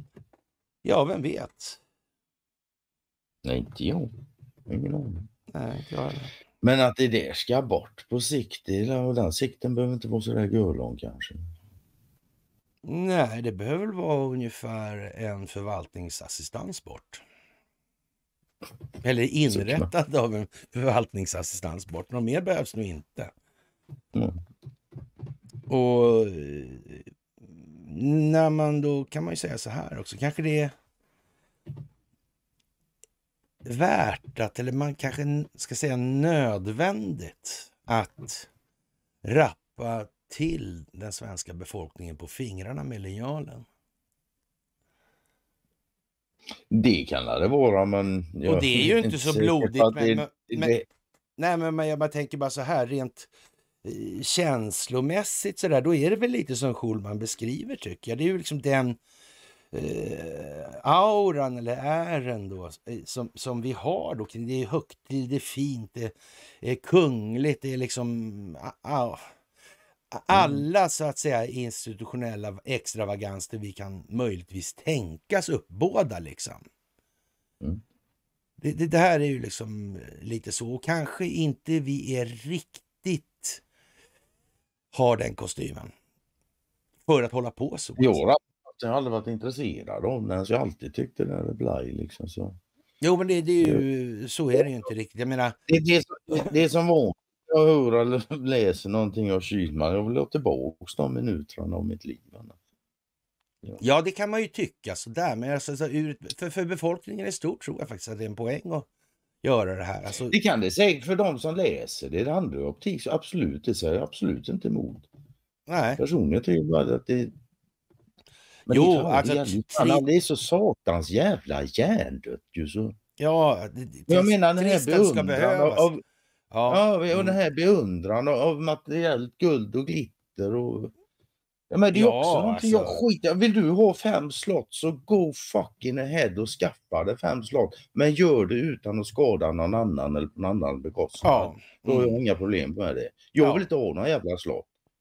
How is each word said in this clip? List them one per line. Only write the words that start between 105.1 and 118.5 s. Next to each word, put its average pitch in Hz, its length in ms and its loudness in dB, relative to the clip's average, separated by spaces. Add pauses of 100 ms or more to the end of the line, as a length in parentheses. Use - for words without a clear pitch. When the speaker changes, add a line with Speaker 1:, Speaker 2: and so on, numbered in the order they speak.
Speaker 1:
men 127 180 -4
alltså, 143 240 -6
så 151 100 -2
ur, 151 300 -4 (200)
för, 175 120 -8
för 180 160 -2
befolkningen 175 600 -4
i 196 40 -6
stort - 320 -6
tror - 160 -8
jag - 100 -8
faktiskt 113 200 -14
att 107 80 -10
det 110 60 -6
är 107 60 -6
en 107 60 -10
poäng 123 300 -4
att 165 200 -6 (580)
göra 104 320 2
det 92 80 -8
här. 95 200 -6
Alltså 101 260 -6
Speaker 2:
Det 208 100 4
kan 165 220 2
det 92 100 2
säkert 165 340 4
för 185 100 0
de 175 240 0
som 160 160 -4
läser - 540 -2
det, 87 140 0
det 147 100 -2
andra 76 340 -2
optik, 156 360 -4
så 135 80 -4
absolut, 120 540 -2
det 113 100 0
säger - 180 0
jag 117 100 0
absolut - 460 -4
inte - 180 -2
emot. - 360 -4 (640)
Speaker 1:
Nej. 143 300 0
Speaker 2:
Personligen 110 460 2
tycker - 140 4
jag 78 120 0
bara 76 260 4
att 123 120 -4
det... 123 220 0 (1400)